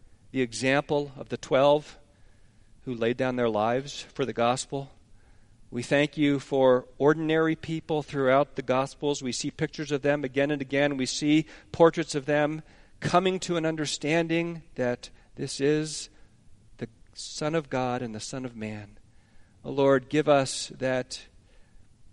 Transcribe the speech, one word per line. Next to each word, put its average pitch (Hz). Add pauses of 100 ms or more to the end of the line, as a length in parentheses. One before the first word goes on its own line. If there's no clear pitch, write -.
(320)
the 131
example 135
of 117
the 123
twelve 147 (880)
who 127
laid 113
down 127
their 123
lives 120
for 139
the 117
gospel. 135 (800)
We 123
thank 147
you 143
for 131 (120)
ordinary 160
people 160
throughout 139
the 135
Gospels. 135
We 127
see -
pictures 156
of 135
them 143
again 139
and 143
again. 139
We 131
see 151 (240)
portraits 165
of 135
them 151 (380)
coming 185
to 175
an 160
understanding 165 (120)
that 123 (260)
this 139
is 151 (680)
the 120 (260)
Son -
of 151
God 123
and 110
the 107
Son 131
of 120
Man. 107 (680)
Oh 135
Lord, 135
give 147
us 139
that 127 (880)